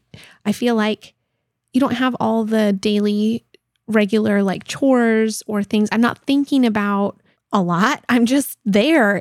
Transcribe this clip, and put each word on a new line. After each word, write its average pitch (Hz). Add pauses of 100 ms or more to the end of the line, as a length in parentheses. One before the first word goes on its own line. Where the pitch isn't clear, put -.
(460)
I 208
feel 240
like 214 (600)
you 254
don't 269
have 254
all 226
the 214
daily 208 (440)
regular, 208
like, 190
chores 226
or 208
things. 214
I'm 220
not 240
thinking 277
about 202 (320)
a 208
lot. 175
I'm 240
just 262
there 214